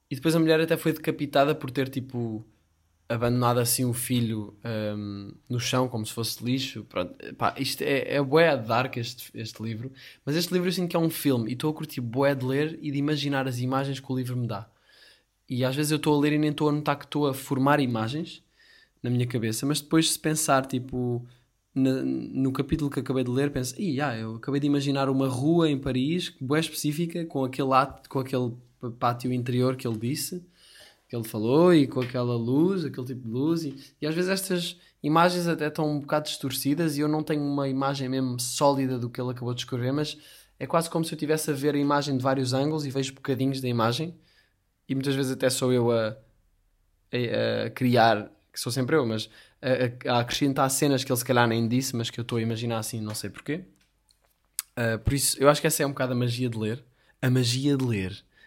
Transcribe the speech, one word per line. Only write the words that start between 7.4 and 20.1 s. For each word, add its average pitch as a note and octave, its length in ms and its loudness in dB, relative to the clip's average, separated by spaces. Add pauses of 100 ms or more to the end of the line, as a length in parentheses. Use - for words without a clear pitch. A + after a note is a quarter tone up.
isto - 260 -4
é, C3+ 320 0
é C#3+ 60 2
bué D3 360 4
dark A#2 400 -2
este, - 360 -10
este A2+ 300 -10
livro, A2+ 280 -8 (340)
mas C#3+ 100 -2
este E3+ 180 -2
livro F3+ 140 2
eu F3+ 60 0
sinto F3 160 -2
que F3 80 -2
é - 20 2
um E3 100 2
filme, B2 400 2
e B2 40 -2
estou D#3 180 -2
a - 20 0
curtir D3+ 280 -8
bué C3+ 340 2
de B2+ 100 -4
ler D3 360 -2
e D3 100 -6
de C#3 60 -2
imaginar C#3 500 0
as B2 120 -4
imagens C3 420 -2
que - 100 -8
o C3 40 -2
livro B2 200 -4
me B2 120 -2
dá. G#2+ 220 -8 (800)
E B2+ 140 -2
às C3 120 0
vezes D3+ 160 0
eu D#3 60 2
estou D3 200 4
a - 20 4
ler D3 140 4
e D3+ 40 2
nem D3+ 140 2
estou D3+ 180 0
a - 40 2
notar D3 260 0
que - 60 -18
estou D3 220 0
a C3 60 0
formar C#3 460 2
imagens B2 640 -2 (580)
na A#2+ 80 -2
minha B2 180 2
cabeça, A2+ 380 -2
mas C#3+ 160 0
depois D#3+ 300 4